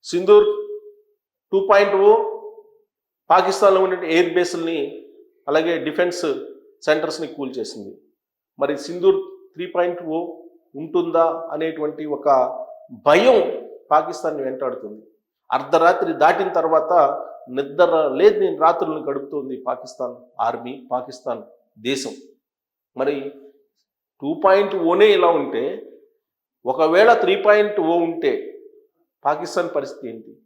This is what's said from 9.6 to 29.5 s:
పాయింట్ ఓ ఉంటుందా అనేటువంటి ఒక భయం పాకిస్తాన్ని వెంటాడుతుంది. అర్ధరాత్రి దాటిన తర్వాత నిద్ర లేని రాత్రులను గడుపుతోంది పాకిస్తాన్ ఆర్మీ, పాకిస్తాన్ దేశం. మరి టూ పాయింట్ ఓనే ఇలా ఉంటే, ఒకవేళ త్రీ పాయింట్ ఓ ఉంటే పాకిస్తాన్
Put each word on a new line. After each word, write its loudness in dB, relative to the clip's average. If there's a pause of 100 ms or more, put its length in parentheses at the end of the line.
పాయింట్ -2
ఓ -6 (400)
ఉంటుందా -2
అనేటువంటి -6
ఒక -4 (760)
భయం 4 (220)
పాకిస్తాన్ని -2
వెంటాడుతుంది. -8 (500)
అర్ధరాత్రి 2
దాటిన 2
తర్వాత 0 (560)
నిద్ర 0
లేని 2
రాత్రులను 0
గడుపుతోంది -8
పాకిస్తాన్ -8 (260)
ఆర్మీ, -6
పాకిస్తాన్ -8 (360)
దేశం. -6 (840)
మరి -4 (920)
టూ -6
పాయింట్ 2
ఓనే 4
ఇలా 4
ఉంటే, -2 (720)
ఒకవేళ 4
త్రీ 2
పాయింట్ 4
ఓ 2
ఉంటే -2 (640)
పాకిస్తాన్ -4